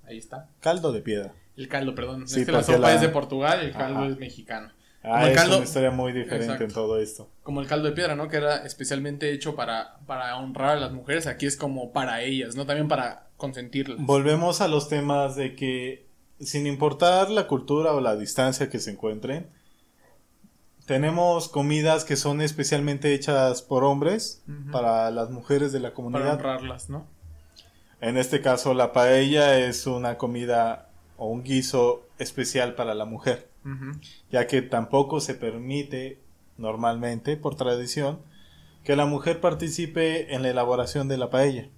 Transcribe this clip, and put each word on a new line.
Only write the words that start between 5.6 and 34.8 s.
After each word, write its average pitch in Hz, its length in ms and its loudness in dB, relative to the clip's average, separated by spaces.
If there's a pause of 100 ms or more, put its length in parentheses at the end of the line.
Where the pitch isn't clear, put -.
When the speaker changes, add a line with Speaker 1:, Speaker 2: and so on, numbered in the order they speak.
Speaker 2:
historia 131 260 2
muy 127 220 -2
diferente 117 320 -4
Speaker 1:
Exacto. 113 200 -4
Speaker 2:
en 104 80 -10
todo 110 260 0
esto. 107 300 -8 (140)
Speaker 1:
Como 143 180 -6
el 135 60 -8
caldo 151 200 0
de 147 60 -2
piedra, 160 220 -2
¿no? 151 120 -6
Que 151 100 -4
era 147 280 2
especialmente 143 680 -4
hecho 147 220 -6
para, 113 500 -6
para 127 320 -6
honrar 131 400 0
a - 20 -2
las 127 120 -4
mujeres, 143 360 -4
aquí 139 180 -4
es 139 120 -2
como 131 340 -6
para 123 300 -2
ellas, 127 340 -4
¿no? 139 100 -6
También 147 220 0
para 131 400 -2 (100)
consentirlas. 135 600 -6
Speaker 2:
Volvemos 151 640 2
a 190 60 4
los 151 220 0
temas 143 460 0
de 131 200 -4
que, 127 500 -6 (340)
sin 143 280 -4
importar 151 640 4
la 214 180 2
cultura 147 460 2
o 139 80 2
la 110 140 2
distancia 131 540 0
que 117 100 -6
se 104 120 -8
encuentren, 110 560 -6 (1400)
tenemos 165 640 2
comidas 151 560 2
que 143 100 0
son 147 260 0
especialmente 147 720 0
hechas 135 480 2
por 131 220 2
hombres 147 640 0
Speaker 1:
Ujú. 147 240 -12
Speaker 2:
para 113 400 2
las 117 180 -4
mujeres 139 420 0
de 131 80 -2
la 120 100 -4
Speaker 1:
Para - 60 -12
Speaker 2:
comunidad. 139 400 -2
Speaker 1:
honrarlas, 131 540 -8
¿no? 143 160 -12 (960)
Speaker 2:
En 120 180 0
este 131 240 0
caso, 131 320 2
la 123 200 2
paella 135 640 6
es 123 300 0
una 123 300 -2
comida 120 720 0 (280)
o 113 100 -8
un 120 160 -6
guiso 127 640 2 (120)
especial 127 560 -2
para 113 180 -2
la 107 120 -4
mujer, 117 440 -4 (160)
Speaker 1:
Ujú. 135 340 -12 (320)
Speaker 2:
ya 123 160 2
que 131 140 2
tampoco 139 580 0